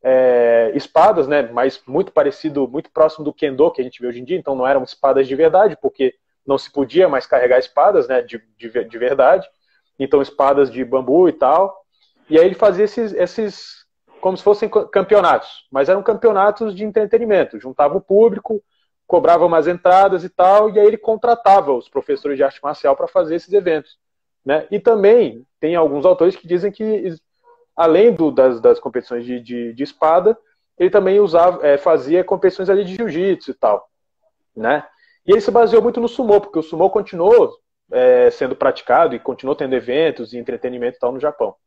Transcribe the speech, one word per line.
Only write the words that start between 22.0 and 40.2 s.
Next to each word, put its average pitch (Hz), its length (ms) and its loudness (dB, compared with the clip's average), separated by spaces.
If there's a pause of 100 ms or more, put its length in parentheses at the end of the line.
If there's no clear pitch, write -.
de 139 40 0
arte 139 200 -2
marcial 143 340 -2
pra 175 120 -6
fazer 165 260 -2
esses 175 180 -8
eventos, 175 460 -4 (460)
né? 147 260 -2
E 202 100 -4
também 202 680 2 (140)
tem 160 160 -4
alguns 147 300 0
autores 180 280 2
que - 140 -20
dizem 180 240 -4
que, 208 420 -6 (640)
além 170 340 4
do, 165 200 -2
das, 127 280 2
das 117 220 4
competições 120 440 -10
de, 123 140 -10
de, 120 360 -12
de 127 80 -10
espada, 170 540 0 (420)
ele 180 100 2
também 196 320 2
usava, 175 460 2
é, 143 100 4
fazia 156 480 0
competições 185 460 -2
ali 196 140 0
de 185 120 -12
jiu-jitsu 185 540 -6
e - 40 -10
tal, 107 320 -2 (720)
né? 123 300 -4 (400)
E 180 60 2
ele 214 100 2
se - 80 -4
baseou 220 320 2
muito 240 180 -4
no 233 80 -4
sumô, 214 320 0
porque - 180 -10
o 156 40 -4
sumô 165 260 -2
continuou, 196 720 0 (340)
é, 127 380 4
sendo 131 260 -6
praticado 139 580 0
e 113 40 -10
continuou - 360 -8
tendo 131 200 -6
eventos 123 580 -4